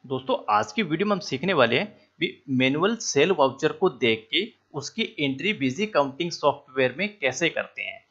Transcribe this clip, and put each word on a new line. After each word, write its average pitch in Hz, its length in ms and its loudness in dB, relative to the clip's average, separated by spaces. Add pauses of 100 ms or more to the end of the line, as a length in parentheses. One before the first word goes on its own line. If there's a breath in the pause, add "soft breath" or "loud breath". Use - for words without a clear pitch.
दोस्तों, 131 320 -2 (140)
आज 107 220 2
की 226 100 0
वीडियो 170 240 0
में 208 60 0
हम 185 80 0
सीखने 175 320 -4
वाले 123 260 4
हैं 202 80 -2 (340 soft breath)
भी 156 80 -2 (220)
मैनुअल 139 480 2
सेल 160 340 2
वाउचर 147 400 2
को 185 180 0
देख 113 400 0
के 175 160 0 (280)
उसकी 147 280 -6 (180)
एंट्री 143 320 -2
बिजी 135 360 -2
काउंटिंग 143 420 0
सॉफ्टवेयर 131 680 0
में 202 100 -4 (100)
कैसे 139 300 0
करते 101 340 -6
हैं 98 180 -12 (100)